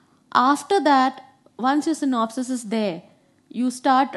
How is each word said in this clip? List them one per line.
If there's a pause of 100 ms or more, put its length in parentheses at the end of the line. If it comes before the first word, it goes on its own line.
(340)
After
that, (360)
once
your
synopsis
is
there, (460)
you
start,